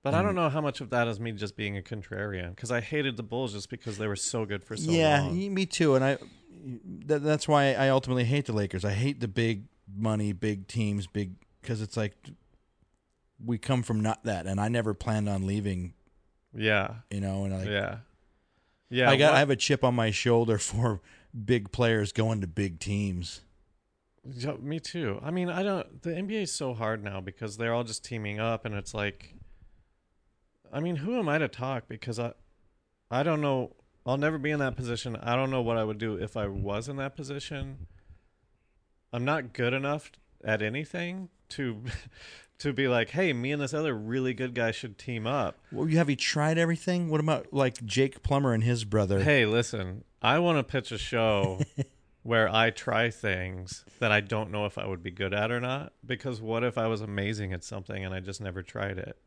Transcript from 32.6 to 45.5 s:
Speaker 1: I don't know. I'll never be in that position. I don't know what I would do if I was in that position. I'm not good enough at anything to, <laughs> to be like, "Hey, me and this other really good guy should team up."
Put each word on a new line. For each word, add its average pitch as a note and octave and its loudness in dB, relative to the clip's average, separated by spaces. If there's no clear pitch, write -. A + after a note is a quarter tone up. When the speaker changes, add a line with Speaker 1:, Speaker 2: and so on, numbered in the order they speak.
Speaker 1:
I B2+ 0
don't D#3 2
know. C3+ 0
I'll B2+ 0
never D3+ 0
be D3 -2
in D3 0
that C3 0
position. A#2+ -6
I A#2+ 0
don't C3+ 0
know C3 0
what A#2 0
I A2 2
would G#2+ -4
do A2 -2
if G#2 -6
I G#2 -2
was G2+ -4
in C#3 -8
that C#3 -6
position. C#3 -10
I'm A#2+ -2
not C#3 -2
good B2 0
enough C#3+ -2
at G#2+ 2
anything F3 -4
to, A#2 -4
<laughs> - -20
to D3 -2
be C3 2
like, A#2 4
"Hey, E3+ 2
me B2 -2
and D3 -2
this C3+ -4
other D3+ 0
really B2 -2
good B2+ -4
guy A#2 2
should A2 -8
team A2+ -6
up." B2 0